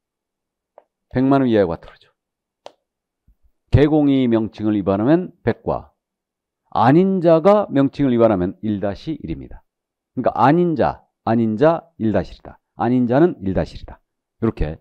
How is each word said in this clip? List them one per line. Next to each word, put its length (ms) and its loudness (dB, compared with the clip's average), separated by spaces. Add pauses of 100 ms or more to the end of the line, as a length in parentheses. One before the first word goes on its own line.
(1120)
백만 300 0
원 80 0
이하의 160 2
과태료죠. 440 -12 (1600)
개공이 560 4
명칭을 480 -2
위반하면 560 0 (100)
백과 500 -6 (800)
아닌 500 2
자가 500 4
명칭을 420 0
위반하면 500 2
일 180 -4
다시 420 -8
일입니다. 400 -12 (520)
그러니까 200 -2
아닌 420 2
자, 280 -4 (200)
아닌 340 0
자 240 2 (160)
일 140 -2
다시 200 -4
일이다. 260 -20 (160)
아닌 320 -2
자는 360 0
일 120 -4
다시 220 -6
일이다. 240 -18 (400)
이렇게 400 -4